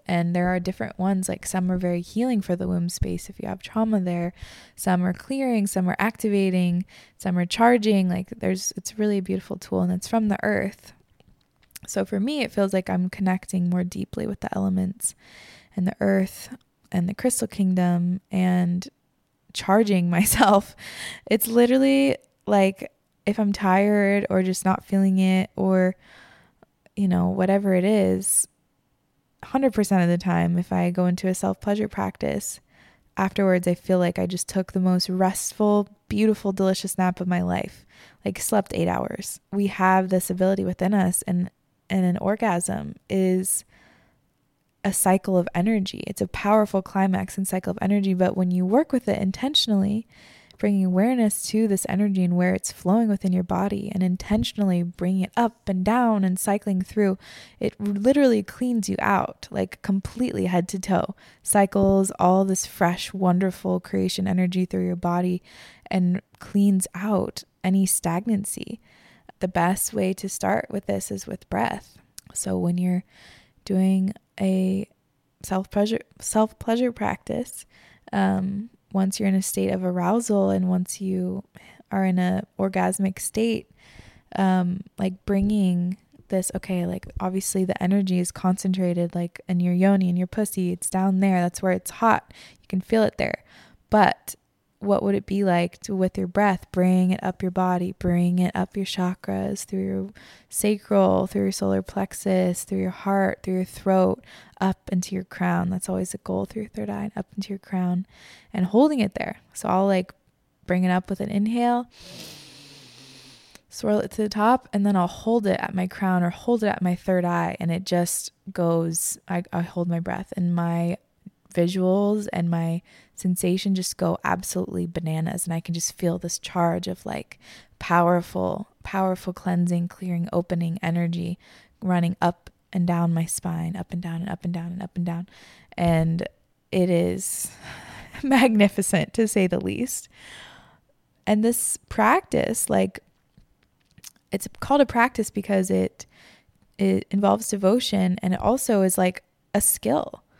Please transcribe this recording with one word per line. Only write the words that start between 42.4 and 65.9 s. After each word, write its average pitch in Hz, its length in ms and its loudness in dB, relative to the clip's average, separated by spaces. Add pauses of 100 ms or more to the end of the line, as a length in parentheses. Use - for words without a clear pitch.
is 185 560 0 (1160)
a 190 100 -2
cycle 190 440 2
of 175 160 2
energy. 196 540 0
It's - 140 -6
a 190 60 -2
powerful 208 540 2
climax 190 560 -2
and 190 100 -2
cycle 185 240 -4
of 196 100 -4
energy. 196 340 2
But 180 200 2
when 180 140 2
you 180 160 2
work 247 260 2
with 247 160 -2
it - 140 0
intentionally, 208 840 0 (500)
bringing 202 280 2
awareness 214 580 2
to 214 240 2
this 196 220 0
energy 190 340 2
and 175 120 2
where 180 180 2
it's - 180 -4
flowing 220 360 2
within 196 260 0
your 180 100 2
body 196 480 -2
and 185 120 0
intentionally 185 800 0
bringing 185 400 -2
it - 120 -6
up 233 320 -2
and 185 160 0
down 220 400 2
and 185 160 0
cycling 202 420 -2
through, 190 360 0 (420)
it - 200 -4
literally 220 640 4
cleans 240 440 -2
you 190 120 -2
out, - 520 0
like, 190 300 -6
completely 196 640 -2
head 180 220 2
to 190 120 -6
toe. 190 360 -2 (280)
Cycles 196 760 2
all 185 260 4
this 190 200 -2
fresh, - 460 -2
wonderful 185 680 0
creation 185 480 -2
energy 185 380 0
through 180 200 -2
your 180 100 -2
body 175 460 -2 (460)
and 180 340 0 (180)